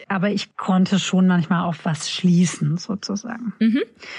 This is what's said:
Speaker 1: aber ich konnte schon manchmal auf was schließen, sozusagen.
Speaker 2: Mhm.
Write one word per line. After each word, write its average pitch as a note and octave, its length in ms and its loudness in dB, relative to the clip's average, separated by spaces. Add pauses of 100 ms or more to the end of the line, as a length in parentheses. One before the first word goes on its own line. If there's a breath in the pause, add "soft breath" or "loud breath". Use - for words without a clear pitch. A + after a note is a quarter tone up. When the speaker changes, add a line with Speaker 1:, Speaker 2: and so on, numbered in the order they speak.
Speaker 1:
aber G3 220 0
ich - 260 -6
konnte F#3 420 2
schon F#3 280 2
manchmal F3 380 2
auf E3+ 200 -6
was - 260 -4
schließen, E3+ 680 2
sozusagen. A#3 800 -8
Speaker 2:
Mhm. A3+ 200 2 (380 loud breath)